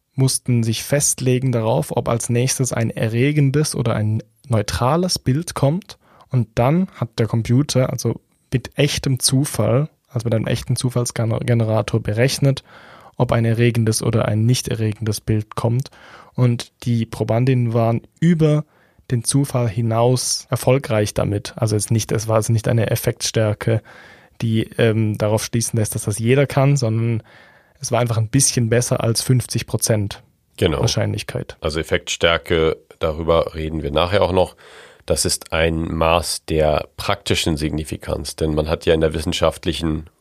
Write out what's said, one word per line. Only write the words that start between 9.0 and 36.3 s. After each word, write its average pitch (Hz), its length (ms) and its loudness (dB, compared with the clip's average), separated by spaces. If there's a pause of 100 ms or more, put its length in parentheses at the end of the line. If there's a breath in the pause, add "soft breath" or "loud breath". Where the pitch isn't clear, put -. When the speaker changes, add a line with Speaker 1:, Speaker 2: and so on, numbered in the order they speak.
Speaker 1:
Zufall, 131 680 0 (180)
also 117 180 -6
mit 113 100 0
einem 110 100 0
echten 120 300 -2
Zufallsgenerator 117 1200 0
berechnet, 135 640 0 (560 loud breath)
ob 123 120 0
ein 117 140 2
erregendes 113 580 2
oder 113 240 0
ein 110 180 2
nicht 127 220 2
erregendes 107 540 -4
Bild 107 340 -2
kommt. 120 340 -2 (460 loud breath)
Und 120 360 0 (120)
die 117 240 0
Probandinnen 120 640 0
waren 117 280 2 (180)
über 156 440 4 (460 soft breath)
den 120 140 -2
Zufall 135 440 0
hinaus 117 840 0
erfolgreich 123 640 0
damit. 101 400 -2
Also 110 200 0
es 104 140 0
nicht, 113 220 0
es 110 160 -2
war 110 80 2
also 110 180 2
nicht 110 140 0
eine 113 240 2
Effektstärke, 113 920 0 (600 loud breath)
die, 110 360 0
ähm, 110 400 2
darauf 107 260 0
schließen - 360 -2
lässt, 107 160 -2
dass 107 80 -6
das 104 160 -4
jeder 127 260 4
kann, 139 320 2
sondern 113 460 0 (560 soft breath)
es - 120 -8
war 120 80 2
einfach 120 180 0
ein 107 100 0
bisschen 131 420 2
besser 120 340 0
als 113 200 0
fünfzig 123 420 0
Prozent 107 560 -2 (360)
Speaker 2:
Genau. 85 220 2
Speaker 1:
Wahrscheinlichkeit. 107 800 -4
Speaker 2:
Also 80 200 -4
Effektstärke, 85 960 0 (220)
darüber 82 560 0
reden 78 260 -6
wir 73 100 -6
nachher 87 300 2
auch 87 100 2
noch. 90 240 0 (520 loud breath)
Das 80 180 -2
ist - 280 -6
ein 82 380 0
Maß 82 540 0